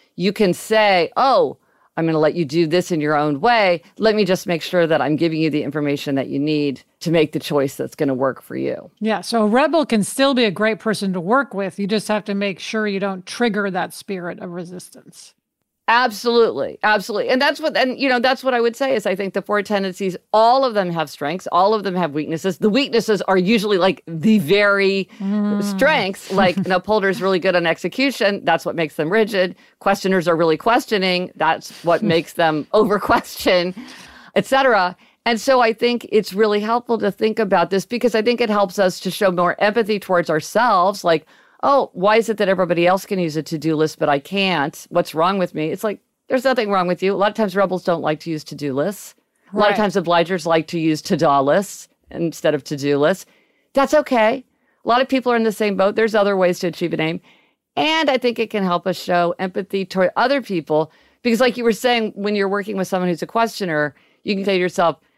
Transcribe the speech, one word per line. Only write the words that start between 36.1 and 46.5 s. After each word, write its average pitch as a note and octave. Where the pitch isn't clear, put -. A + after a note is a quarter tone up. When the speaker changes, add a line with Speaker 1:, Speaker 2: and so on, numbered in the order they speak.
Speaker 1:
it's G3+
really G#3
helpful A3+
to G3+
think G#3+
about F#3
this F#3+
because A#3
I A3+
think A#3
it A#3
helps G3+
us F#3
to F#3+
show F#3+
more F3
empathy G#3+
towards F3
ourselves. G3
Like, E3
"Oh, C4+
why G3+
is A3+
it G#3+
that G3+
everybody F3
else F#3
can G3
use D#3+
a D#3
to-do D#3
list, D#3
but D3+
I C#3+
can't? F3
What's E3+
wrong F3+
with F3+
me?" D#3
It's F#3
like, G#3
there's B3+
nothing B3